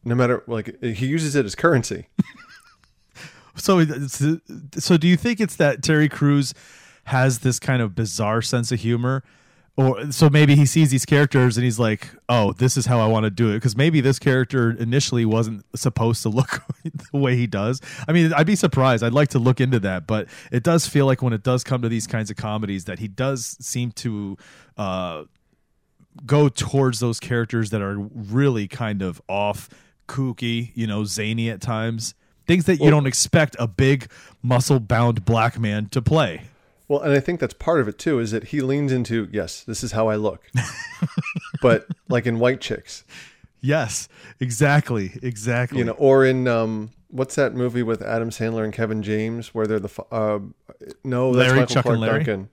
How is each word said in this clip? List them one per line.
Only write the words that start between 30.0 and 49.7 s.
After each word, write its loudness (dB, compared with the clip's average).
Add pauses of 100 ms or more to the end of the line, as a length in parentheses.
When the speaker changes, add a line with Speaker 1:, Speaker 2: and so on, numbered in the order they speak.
Speaker 2:
kooky, -4
you -4
know, -4
zany -4
at -10
times. -6 (340)
Things 2
that 2
you 0
Speaker 1:
Well 10
Speaker 2:
don't 4
expect 0
a 0
big, 0 (320)
muscle-bound 2
black 2
man -2
to -2
play. 0 (460)
Speaker 1:
Well, 0
and 2
I 6
think -4
that's -4
part 0
of 0
it, -8
too, 0
is -2
that -4
he -4
leans 0
into, -2
"Yes, -6
this -10
is -8
how 0
I 0
look." -4
Speaker 2:
<laughs> 2 (1000)
Speaker 1:
But, 2 (220)
like, 0
in -2
White 0
Chicks. -10 (560)
Speaker 2:
Yes, -2 (320)
exactly, 0
exactly. -4
Speaker 1:
You 0
know, -2
or 6
in, 2
um, -2 (180)
what's -6
that 0
movie -2
with -2
Adam -4
Sandler -4
and -6
Kevin -4
James -4
where -2
they're 0